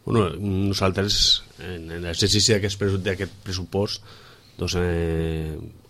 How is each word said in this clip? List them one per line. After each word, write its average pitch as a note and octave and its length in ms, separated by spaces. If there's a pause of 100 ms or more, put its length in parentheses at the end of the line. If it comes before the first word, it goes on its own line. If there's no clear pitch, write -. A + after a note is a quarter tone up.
Bueno, G#2+ 240 (100)
nosaltres, G2 1040 (140)
en, F2 360
en E2+ 140
l'exercici G2 480
d'aquest G2 260
pressu-, G2 220
d'aquest F#2 400
pressupost, F#2+ 640 (480)
doncs, F2 240
eh, E2 800 (320)